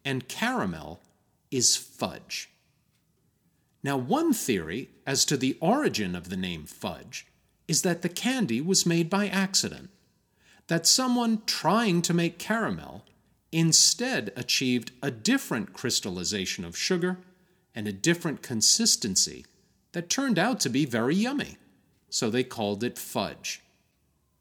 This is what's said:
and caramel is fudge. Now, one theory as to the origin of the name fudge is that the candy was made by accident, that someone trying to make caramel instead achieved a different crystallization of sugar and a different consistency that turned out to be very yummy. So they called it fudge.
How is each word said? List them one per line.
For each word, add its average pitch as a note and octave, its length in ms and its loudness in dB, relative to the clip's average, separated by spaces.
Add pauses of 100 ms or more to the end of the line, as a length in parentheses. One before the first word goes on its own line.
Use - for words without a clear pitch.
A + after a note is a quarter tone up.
and C3 220 -4
caramel F#2+ 760 -4 (480)
is B2 260 4
fudge. - 760 -8 (1300)
Now, C#3 160 -2
one B3+ 360 2
theory F#2 580 -2 (120)
as C3+ 220 2
to D3+ 100 2
the C3 240 0
origin D#3+ 560 0
of E2+ 140 -10
the F#2+ 80 -4
name F2 300 -4
fudge - 580 -10 (420)
is D#3 140 2
that E3+ 200 0
the F#3 60 -2
candy F3 540 0
was F3+ 240 2
made E3+ 240 2
by G3+ 180 0
accident, F#3+ 640 -2 (800)
that E3+ 200 0
someone A#3+ 580 4
trying F3+ 560 2
to E3+ 120 0
make E3+ 260 2
caramel D3 640 -4 (460)
instead E3 840 4
achieved B2 520 0 (120)
a C#3 100 -2
different B2+ 600 0
crystallization F#2+ 880 -2
of E2+ 140 -10
sugar F3+ 400 0 (580)
and G#2+ 100 -6
a G#2+ 60 -2
different D#3 500 -2
consistency - 1040 2 (460)
that E3+ 180 -6
turned C4 300 2
out A3 220 2
to - 80 0
be C3+ 160 2
very B2 280 0
yummy. A#3 440 -2 (520)
So A#2+ 200 0
they B2+ 160 2
called G#2 400 -2
it - 120 -6
fudge. - 640 -6 (800)